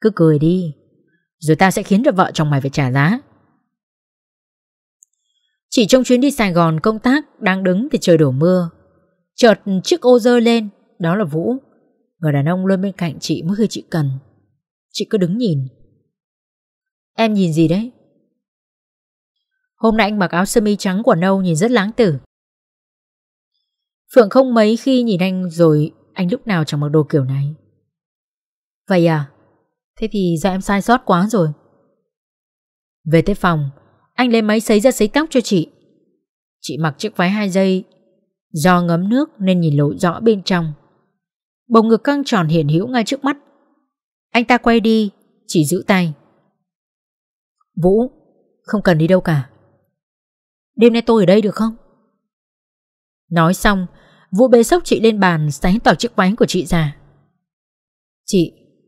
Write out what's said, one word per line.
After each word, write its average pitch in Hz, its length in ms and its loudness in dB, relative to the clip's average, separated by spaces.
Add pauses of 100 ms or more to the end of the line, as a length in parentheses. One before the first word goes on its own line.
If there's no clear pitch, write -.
"Cứ 220 140 0
cười 160 240 2
đi, 165 360 -2 (600)
rồi 156 180 0
tao 190 160 2
sẽ 196 120 -6
khiến 202 220 0
cho 294 60 2
vợ 185 220 0
chồng 151 160 -2
mày 143 120 0
phải 135 80 -4
trả 135 220 -4
giá." 147 280 0 (2500)
Chỉ 240 180 0
trong 254 160 2
chuyến 247 180 0
đi 277 100 0
Sài 208 220 -4
Gòn 165 260 0
công 220 200 -2
tác, 277 420 -4
đang 190 220 -4
đứng 190 280 -2
thì 240 100 -2
trời 170 160 4
đổ 151 140 2
mưa. 170 380 0 (640)
Chợt 220 200 4 (280)
chiếc 349 180 -2
ô 247 180 4
rơi 240 220 2
lên, 233 280 0 (300)
đó 170 160 -2
là 214 100 -2
Vũ, 170 300 -4 (640)
người 151 140 0
đàn 143 160 0
ông 185 160 -2
luôn 190 160 0
bên 196 160 -4
cạnh 165 220 -6
chị 143 280 -6
mỗi 196 80 -4
khi 208 140 0
chị - 200 -12
cần. 151 200 -2 (840)
Chị - 180 -8
cứ 220 80 -2
đứng 185 200 -2
nhìn. 160 300 -4 (1500)
"Em 220 180 -2
nhìn 190 200 0
gì 160 140 2
đấy?" 202 240 -2 (1800)
"Hôm 220 220 0
nay 214 100 2
anh 214 120 -4
mặc 175 120 -2
áo 180 140 0
sơ 226 160 0
mi 208 140 0
trắng 196 300 -4
quần 208 140 4
nâu 190 220 0
nhìn 180 140 0
rất 202 160 0
lãng 214 200 0
tử." 190 260 0 (2000)
Phượng 220 140 6
không 262 240 2
mấy 226 240 2
khi 254 260 0
nhìn 208 180 -2
anh 185 280 -4
rồi, 160 440 2 (200)
anh 180 180 -2
lúc - 160 -8
nào 180 160 -2
chẳng 147 160 -6
mặc 147 100 -4
đồ 151 200 2
kiểu 147 140 0
này. 139 320 -4 (1300)
"Vậy 175 200 4
à? 151 240 -2 (680)
Thế 226 120 -4
thì 180 300 -2
do 196 80 0
em 190 120 -4
sai 202 200 -2
sót 240 240 2
quá 185 240 2
rồi." 175 200 0 (1600)
Về 160 100 4
tới 196 140 -2
phòng, 156 340 -4 (440)
anh 247 180 -2
lấy 226 100 2
máy 214 180 0
sấy 220 200 2
ra 254 120 2
sấy - 160 -2
tóc 302 240 -2
cho 247 100 0
chị. 180 300 -2 (880)
Chị 135 160 -12
mặc 156 200 -4
chiếc - 200 -10
váy 180 120 0
hai 208 200 -2
dây. 185 340 0 (680)
Do 180 300 2
ngấm 175 280 -2
nước 269 200 0 (100)
nên 185 200 0
nhìn 156 180 0
lộ 147 160 0
rõ - 260 -4
bên 214 240 0
trong. 170 300 -4 (920)
Bầu 226 160 4
ngực 220 200 0
căng 285 220 -2
tròn 185 220 0
hiện 156 200 0
hữu 165 200 0
ngay 247 160 -2
trước 269 200 -8
mắt. 285 140 -4 (920)
Anh 233 160 0
ta 247 120 2
quay 233 220 2
đi, 220 320 0 (360)
chỉ 160 180 0
giữ 180 220 -4
tay. 180 260 0 (1700)
"Vũ, 214 280 2 (520)
không 208 180 -6
cần 175 160 2
đi 160 100 0
đâu 185 140 2
cả. 151 280 -4 (1300)
Đêm 233 180 4
nay 233 120 -2
tôi 226 160 4
ở 185 40 2
đây 190 160 4
được 208 140 -4
không?" 226 200 -6 (1500)
Nói 165 240 2
xong, 190 340 -2 (440)
Vũ 226 160 4
bế 233 160 6
xốc 339 220 0
chị - 140 0
lên 214 200 0
bàn, 165 320 0
xé 180 220 -2 (100)
toạc 220 160 2
chiếc - 160 -6
váy 190 220 0
của 226 80 2
chị 180 200 -2
ra. 160 320 -2 (1300)
Chị, 175 280 -2 (340)